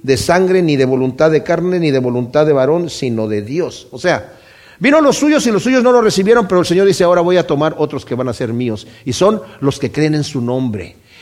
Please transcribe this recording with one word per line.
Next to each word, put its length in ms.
de 160
sangre, 440
ni 140
de 80
voluntad 460
de 120
carne, 380
ni 100
de 100
voluntad 440
de 80
varón, 380
sino 380
de 120
Dios". 520
O 60
sea, 360
vino 200
a 20
los 160
suyos 300
y 40
los 120
suyos 200
no 80
lo 120
recibieron, 440
pero 140
el 60
Señor 200
dice, 160
"Ahora 200
voy 160
a 80
tomar 320
otros 260
que 100
van 140
a 60
ser 180
míos", 340
y 80
son 260
los 160
que 120
creen 240
en 100
su 180
nombre. 540